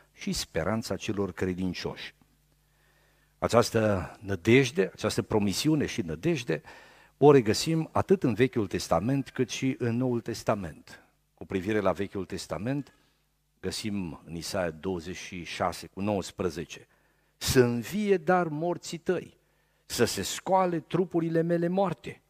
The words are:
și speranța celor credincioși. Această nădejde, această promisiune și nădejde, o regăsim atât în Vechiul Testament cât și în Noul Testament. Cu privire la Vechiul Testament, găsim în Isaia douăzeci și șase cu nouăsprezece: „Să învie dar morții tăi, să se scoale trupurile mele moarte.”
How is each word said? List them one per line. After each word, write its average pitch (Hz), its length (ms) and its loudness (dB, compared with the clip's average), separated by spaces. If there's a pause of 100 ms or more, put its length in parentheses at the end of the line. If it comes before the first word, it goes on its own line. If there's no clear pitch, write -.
(140)
și - 180 -8
speranța 101 640 -4
celor 98 360 -4
credincioși. 92 840 -4 (1200)
Această 107 800 2
nădejde, 123 760 4
această 107 280 -4
promisiune 107 640 0
și - 160 -4
nădejde, 127 600 -2 (560)
o 147 140 10
regăsim 143 600 4
atât 180 320 2
în 123 100 2
Vechiul 101 340 0
Testament 101 640 0
cât - 200 -2
și 131 300 -2
în 117 180 -2
Noul 123 240 -2
Testament. 101 840 -6 (300)
Cu - 120 -18
privire 98 340 -2
la 95 120 2
Vechiul 95 340 -4
Testament, 104 680 -6 (680)
găsim 95 640 -6
în 80 100 -12
Isaia 87 340 -4
douăzeci 87 460 -6
și - 280 -12
șase 87 440 -4
cu - 140 -10
nouăsprezece: 90 840 -4 (500)
„Să - 220 2
învie 139 580 2
dar 175 300 2
morții 160 500 -6
tăi, - 400 -4 (480)
să - 200 2
se 101 160 -2
scoale 180 580 0
trupurile 165 640 0
mele 170 260 0
moarte.” 180 640 -2